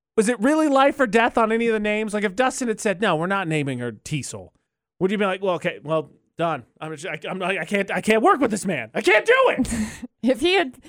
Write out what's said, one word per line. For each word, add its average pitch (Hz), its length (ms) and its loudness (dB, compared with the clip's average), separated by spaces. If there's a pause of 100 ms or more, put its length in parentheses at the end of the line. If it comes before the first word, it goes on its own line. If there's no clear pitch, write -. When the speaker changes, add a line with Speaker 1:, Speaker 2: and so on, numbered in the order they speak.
(160)
Speaker 1:
Was 214 140 4
it 240 100 0
really 302 280 4
life 269 320 4
or 262 80 2
death 226 300 2
on 220 140 2
any 233 160 0
of 226 60 0
the 220 60 0
names? 208 340 -2
Like, 208 100 -2
if 190 120 -4
Dustin 254 320 0
had 220 120 -4
said, 190 220 -2
"No, 196 140 2
we're 160 120 -2
not 196 200 -4
naming 139 320 -2
her 120 140 -6
Teasel," 110 560 -10 (500)
would 185 100 0
you 214 80 -2
be 202 80 0
like, 190 160 -2
"Well, 190 140 -2
okay, 160 280 -6
well, 156 280 -4 (240)
done. 156 300 -4 (160)
I'm 156 140 -12
just, 147 100 -12
I, 170 240 -10
I'm, 185 140 -8
I 180 200 -2
can't, 196 280 -2
I 185 100 -4
can't 220 220 4
work 349 160 4
with 254 100 2
this 202 160 -4
man. 139 280 -4
I - 80 -4
can't 320 240 4
do 453 80 4 (240)
it." - 160 -2
Speaker 2:
<laughs> 233 40 -4 (460)
If 233 160 2
he 339 140 2
had, 330 240 0 (120)